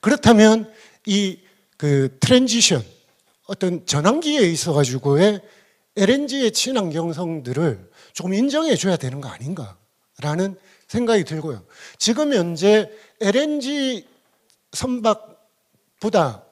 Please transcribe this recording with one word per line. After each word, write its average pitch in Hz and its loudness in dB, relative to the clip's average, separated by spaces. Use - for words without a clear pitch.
그렇다면 220 6
이 196 -2
그 139 0
트랜지션, 233 2
어떤 185 -6
전환기에 262 0
있어가지고의 147 0
엘엔지의 254 0
친환경성들을 160 -4
조금 185 -6
인정해줘야 254 0
되는 135 -8
거 135 -12
아닌가라는 151 -8
생각이 226 0
들고요. 151 -10
지금 277 0
현재 190 2
엘엔지 269 -2
선박보다 - -4